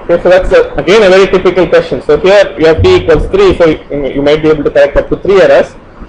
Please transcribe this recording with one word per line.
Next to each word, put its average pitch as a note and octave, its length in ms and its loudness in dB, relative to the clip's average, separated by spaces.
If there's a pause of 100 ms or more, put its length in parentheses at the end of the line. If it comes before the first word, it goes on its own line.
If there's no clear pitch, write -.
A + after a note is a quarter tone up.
Okay, E3+ 200 -2
so F#3 40 0
that's F#3 220 2
a, E3 240 0
again E3+ 300 0
a F#3 40 2
very F#3+ 220 4
typical F3+ 380 -2
question. E3 340 -2
So - 160 0
here G3 400 0
you D#3 80 0
have D#3+ 160 0
P F3+ 140 2
equals D#3 320 0
three, F#3+ 280 0
so E3+ 100 2
you, C#3+ 400 -4
you C3+ 160 -6
might D3+ 200 0
be D#3 60 0
able D3 160 -2
to C3+ 60 -2
correct C#3+ 260 0
up - 140 -2
to D3+ 80 -4
three F#3+ 220 0
errors, D3+ 360 2 (320)